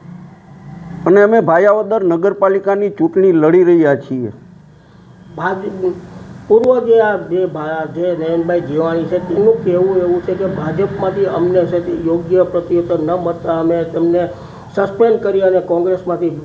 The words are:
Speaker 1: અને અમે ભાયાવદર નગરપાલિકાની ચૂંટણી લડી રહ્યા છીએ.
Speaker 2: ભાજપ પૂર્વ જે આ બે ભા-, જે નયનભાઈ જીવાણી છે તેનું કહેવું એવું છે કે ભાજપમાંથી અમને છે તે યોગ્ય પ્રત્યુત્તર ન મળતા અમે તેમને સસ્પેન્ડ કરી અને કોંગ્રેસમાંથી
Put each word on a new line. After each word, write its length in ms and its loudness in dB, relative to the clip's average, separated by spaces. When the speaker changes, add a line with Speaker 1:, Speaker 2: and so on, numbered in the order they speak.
Speaker 1:
અને 160 6
અમે 180 4
ભાયાવદર 640 2
નગરપાલિકાની 880 0
ચૂંટણી 420 2
લડી 320 4
રહ્યા 320 4
છીએ. 360 -6
Speaker 2:
ભાજપ 560 -4
પૂર્વ 380 4
જે 140 4
આ 160 2
બે 300 -4
ભા-, 480 -6
જે 220 -2
નયનભાઈ 440 -2
જીવાણી 440 -2
છે 140 -2
તેનું 460 0
કહેવું 320 2
એવું 260 0
છે 120 -4
કે 120 -4
ભાજપમાંથી 800 -2
અમને 400 0
છે 140 -2
તે 120 -6
યોગ્ય 500 0
પ્રત્યુત્તર 560 -2
ન 120 -2
મળતા 500 -4
અમે 240 0
તેમને 440 0
સસ્પેન્ડ 460 0
કરી 200 0
અને 200 2
કોંગ્રેસમાંથી 840 -2